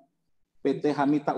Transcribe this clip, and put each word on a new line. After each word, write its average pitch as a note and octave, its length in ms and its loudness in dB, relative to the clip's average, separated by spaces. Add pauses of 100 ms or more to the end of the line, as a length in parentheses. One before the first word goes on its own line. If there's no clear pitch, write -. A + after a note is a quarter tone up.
(640)
P C#3 200 0
T D3+ 80 0
Hamita C#3+ 480 0